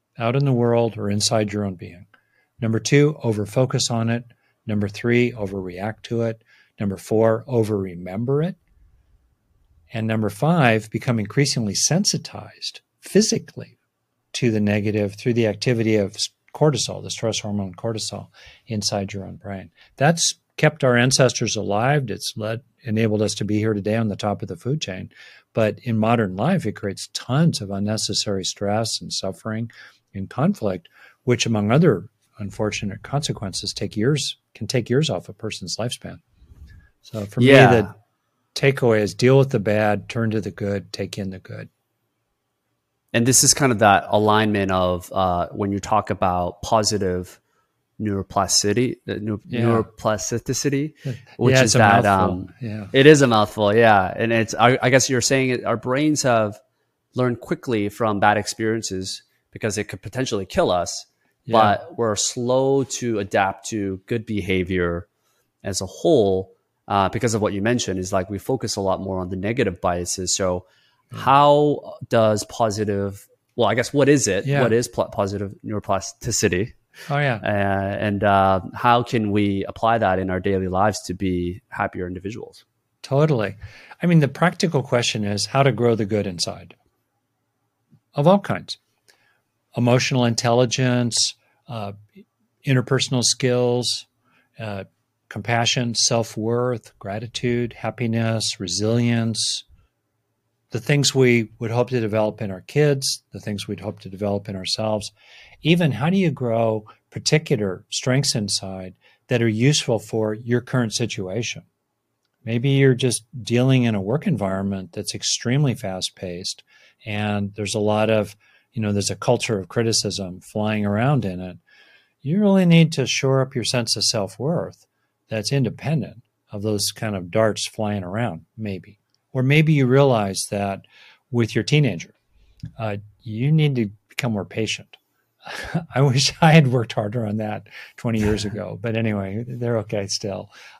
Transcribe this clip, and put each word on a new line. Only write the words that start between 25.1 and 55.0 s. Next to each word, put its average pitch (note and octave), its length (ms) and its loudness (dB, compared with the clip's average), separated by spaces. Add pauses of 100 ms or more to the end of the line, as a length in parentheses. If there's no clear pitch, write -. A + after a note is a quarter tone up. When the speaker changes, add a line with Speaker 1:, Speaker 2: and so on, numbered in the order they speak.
Speaker 1:
But G#2+ 300 0
in A2+ 140 -2
modern G#2+ 380 2
life, C3 300 -2
it G#2+ 80 -4
creates - 400 -8
tons D#3 480 0
of G2 100 -10
unnecessary G2+ 720 -4
stress G#2 560 -4
and E2+ 140 -12
suffering A2 580 -8 (420)
and G2 160 -10
conflict, A2 600 -2 (340)
which, A#2+ 220 0
among G#2+ 260 0
other B2 380 4 (300)
unfortunate G#2 640 -6
consequences, A2 720 -6
take - 220 -8
years, C3 420 -2 (160)
can A2 140 -10
take - 220 -2
years C#3 200 2
off F2+ 200 -6
a G2+ 40 -16
person's - 440 -10
lifespan. - 420 -10 (840)
So G#2+ 240 -8
for G#2 160 -4
Speaker 2:
Yeah. B2 300 10
Speaker 1:
me, F#2+ 100 6
the - 140 -8 (600)
takeaway C3 460 2
is G#2 120 -2
deal B2+ 240 4
with C3+ 140 4
the A#2+ 80 0
bad, G#2 500 0
turn A2+ 220 -4
to G#2+ 100 -2
the G#2 100 -8
good, G2+ 400 -6
take G2 260 -8
in G2 140 -6
the F#2+ 80 -14
good. A2 300 -16 (1400)
Speaker 2:
And A#2 120 2
this B2+ 180 4
is C#3+ 100 4
kind C3+ 180 2
of G#2 80 0
that G2+ 300 6
alignment G#2 600 2
of, F2+ 400 0
uh, F2+ 380 0
when G2+ 220 -4
you G2+ 80 -2
talk G#2 300 0
about F2+ 520 -2
positive G2 800 -2 (600)
neuroplasticity, G#2 1000 0 (100)
uh, G#2 120 -4
neu-, G#2+ 280 -4
Speaker 1:
Yeah. B2 140 -4
Speaker 2:
neuroplasticity, A#2 1300 -2 (100)
Speaker 1:
Yeah, C3 100 -6 (240)
Speaker 2:
which A#2+ 160 4
Speaker 1:
it's C3 100 6
Speaker 2:
is A2 120 2
Speaker 1:
a - 40 4
Speaker 2:
that, G2+ 240 8
Speaker 1:
mouthful. F#2+ 300 4
Speaker 2:
um, F#2 280 -8
Speaker 1:
Yeah. G#2+ 320 -10
Speaker 2:
it C3+ 140 6
is D3+ 140 10
a C3+ 60 6
mouthful. G#2+ 480 2
Yeah. G#2+ 400 6
And A2+ 160 -2
it's, A2+ 220 0
I, B2 280 6
I B2 80 2
guess B2+ 200 4